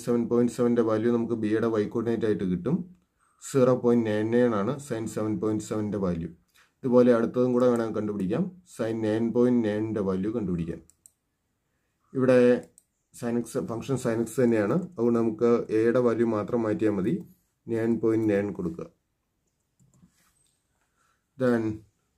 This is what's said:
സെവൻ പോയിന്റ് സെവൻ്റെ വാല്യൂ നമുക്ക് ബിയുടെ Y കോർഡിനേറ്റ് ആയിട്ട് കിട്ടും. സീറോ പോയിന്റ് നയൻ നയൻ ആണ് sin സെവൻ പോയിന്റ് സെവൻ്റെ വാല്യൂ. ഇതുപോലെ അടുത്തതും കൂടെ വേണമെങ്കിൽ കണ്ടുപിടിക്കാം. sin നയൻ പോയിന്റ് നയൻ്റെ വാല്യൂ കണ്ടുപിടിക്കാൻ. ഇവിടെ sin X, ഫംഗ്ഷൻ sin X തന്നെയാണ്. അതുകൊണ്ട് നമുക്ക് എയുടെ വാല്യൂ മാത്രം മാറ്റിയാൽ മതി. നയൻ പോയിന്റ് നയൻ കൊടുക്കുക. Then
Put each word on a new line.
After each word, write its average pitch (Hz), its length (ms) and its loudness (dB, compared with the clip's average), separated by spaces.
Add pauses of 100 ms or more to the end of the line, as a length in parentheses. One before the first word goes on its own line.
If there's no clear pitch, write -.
സെവൻ 120 180 0 (120)
പോയിന്റ് 120 240 2
സെവൻ്റെ 120 340 2
വാല്യൂ 110 260 0
നമുക്ക് 113 180 -2 (100)
ബിയുടെ 110 220 0 (120)
Y 104 40 2 (120)
കോർഡിനേറ്റ് 113 340 -2
ആയിട്ട് 101 240 -2
കിട്ടും. 135 240 -2 (680)
സീറോ 127 240 4 (100)
പോയിന്റ് 120 280 4
നയൻ 107 240 0
നയൻ 123 260 4
ആണ് 107 120 -2 (140)
sin 113 260 -6
സെവൻ 107 280 -4
പോയിന്റ് 107 260 -2
സെവൻ്റെ 104 380 -4
വാല്യൂ. 85 240 -4 (500)
ഇതുപോലെ 123 380 6
അടുത്തതും 123 380 0
കൂടെ 123 180 4
വേണമെങ്കിൽ 113 260 -2
കണ്ടുപിടിക്കാം. 104 460 -2 (320)
sin 113 180 -4 (100)
നയൻ 110 200 0 (100)
പോയിന്റ് 123 320 4
നയൻ്റെ 107 420 -2
വാല്യൂ 95 280 -2
കണ്ടുപിടിക്കാൻ. 87 440 -6 (1400)
ഇവിടെ 127 220 6 (800)
sin 120 240 -4
X, - 100 -12 (180)
ഫംഗ്ഷൻ 117 340 -4
sin 113 200 0
X 113 60 -10 (120)
തന്നെയാണ്. 113 340 2 (180)
അതുകൊണ്ട് 117 260 0
നമുക്ക് 117 300 0 (300)
എയുടെ 117 260 2
വാല്യൂ 117 200 2 (100)
മാത്രം 104 300 -2
മാറ്റിയാൽ 107 300 0
മതി. 101 180 -2 (580)
നയൻ 113 200 0 (120)
പോയിന്റ് 113 260 2
നയൻ 101 260 0
കൊടുക്കുക. 85 300 -8 (2500)
Then 120 200 2 (560)